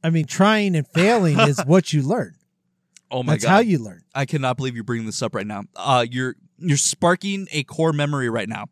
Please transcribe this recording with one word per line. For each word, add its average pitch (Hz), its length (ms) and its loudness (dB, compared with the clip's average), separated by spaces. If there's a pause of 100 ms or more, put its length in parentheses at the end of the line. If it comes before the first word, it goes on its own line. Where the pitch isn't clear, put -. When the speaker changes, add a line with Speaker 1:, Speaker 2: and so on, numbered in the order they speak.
Speaker 1:
I 165 80 0
mean, 160 160 0
trying 202 500 2
and 143 100 -2
failing 185 540 2
is 151 220 2
Speaker 2:
<laughs> 135 40 -4
Speaker 1:
what 165 280 4
you 143 80 2
learn. 143 320 -4 (760)
Speaker 2:
Oh 127 120 -4
my 151 120 2
Speaker 1:
That's 110 100 -2
Speaker 2:
God. 147 60 2
Speaker 1:
how 196 100 8
you 202 180 2
learn. 104 240 -10 (120)
Speaker 2:
I 135 120 -2
cannot 131 320 -2
believe 131 160 -4
you're 113 100 -10
bringing 113 220 -4
this 107 160 -6
up 110 120 -4
right 101 120 -6
now. 104 160 -8 (120)
Uh, 123 360 2
you're, 127 240 -4 (240)
you're 151 180 0
sparking 185 760 0
a 151 120 -4
core 160 320 -2
memory 143 340 -2
right 110 200 -4
now. 104 240 -10